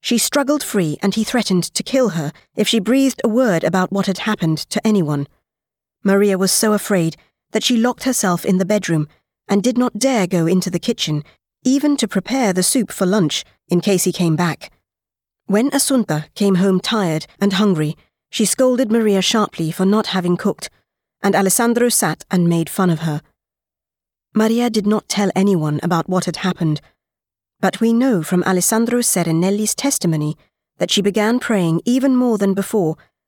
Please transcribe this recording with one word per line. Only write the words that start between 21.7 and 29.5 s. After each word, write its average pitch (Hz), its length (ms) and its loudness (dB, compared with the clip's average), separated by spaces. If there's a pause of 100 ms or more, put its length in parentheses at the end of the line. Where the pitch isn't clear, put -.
sat 185 420 -2
and 175 180 2
made 170 220 0
fun 185 180 0
of 160 120 0
her. 151 200 -4 (1120)
Maria 226 380 2
did 214 160 -2
not 214 220 0
tell 202 260 0
anyone 165 480 2
about 165 260 -2
what 185 180 0
had 175 100 -6
happened, 165 440 -2 (760)
but - 220 -2
we 226 120 2
know 233 300 2
from 180 220 -2
Alessandro 226 560 0
Serenelli's 190 720 0